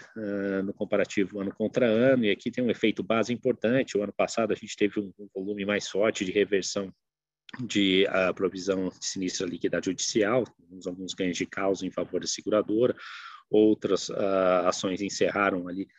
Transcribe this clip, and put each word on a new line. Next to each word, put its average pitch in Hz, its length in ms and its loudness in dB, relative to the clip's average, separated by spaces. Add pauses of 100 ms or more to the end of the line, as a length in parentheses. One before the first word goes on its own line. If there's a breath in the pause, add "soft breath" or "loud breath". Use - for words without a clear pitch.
(160)
ah, 101 480 -2
no 98 100 -6
comparativo 101 640 -2
ano 98 140 -6
contra 120 320 0
ano, 120 380 4
e 104 80 4
aqui - 180 -4
tem 127 140 -2
um 113 60 2
efeito 107 300 2
base 113 320 0
importante. 120 640 0
O 101 60 0
ano 101 100 -6
passado 104 400 0
a 90 40 -2
gente - 200 -12
teve 104 220 2
um, 98 180 -4
um 101 160 -18
volume 98 320 -6
mais 101 240 -2
forte 104 360 0
de 92 80 -4
reversão 98 600 0 (720)
de, 98 440 4
ah, 92 260 0
provisão 92 540 -2
de - 180 -10
sinistro 92 400 -4
a - 20 -4
liquidar 87 360 -2
judicial, 107 580 0 (260)
temos 90 200 -14
alguns 90 260 -10
ganhos 90 220 -2
de 92 100 -2
causa 98 400 -2
em 85 60 -6
favor 87 280 -4
da 85 60 -8
seguradora, 107 680 0 (520 loud breath)
outras, 104 600 4
ah, 92 580 2
ações 92 320 -2
encerraram 95 680 0
ali 92 180 -6 (120)